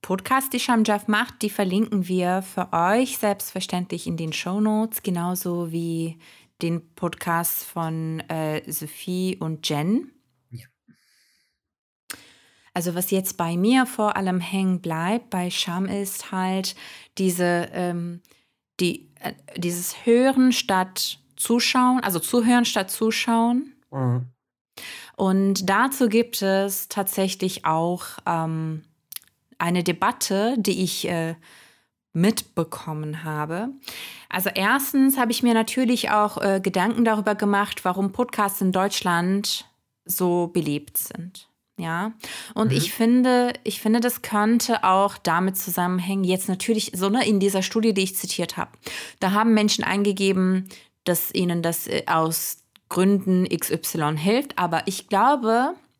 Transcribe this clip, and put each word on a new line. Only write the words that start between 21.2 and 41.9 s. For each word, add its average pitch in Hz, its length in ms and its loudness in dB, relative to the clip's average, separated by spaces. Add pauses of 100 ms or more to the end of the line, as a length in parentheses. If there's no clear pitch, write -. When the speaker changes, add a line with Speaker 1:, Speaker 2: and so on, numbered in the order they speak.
Speaker 1:
Zuschauen, 254 680 2
also 180 180 -2
Zuhören 240 460 4
statt 190 240 -2
Zuschauen. 233 840 0 (180)
Speaker 2:
Mhm. 123 360 0 (880)
Speaker 1:
Und 190 540 2
dazu 247 380 2
gibt 233 340 0
es 196 460 0
tatsächlich 190 800 -4
auch, 165 400 0 (200)
ähm, 160 580 -4 (720)
eine 175 260 0
Debatte, 202 720 0
die 196 260 0
ich, - 260 -4
äh, 165 260 -4 (760)
mitbekommen 160 1120 -2
habe. 160 440 -4 (600)
Also 185 260 -2
erstens 269 600 2
habe 240 140 2
ich 226 120 -2
mir 240 100 6
natürlich 226 560 2
auch, 208 280 2
äh, 196 240 0
Gedanken 202 420 2
darüber 214 320 2
gemacht, 202 480 0
warum 190 300 0
Podcasts 202 480 -2
in 185 100 4
Deutschland 185 920 0 (400)
so 175 420 0
beliebt 151 500 -2
sind. - 520 -10 (280)
Ja, 175 360 -4 (420)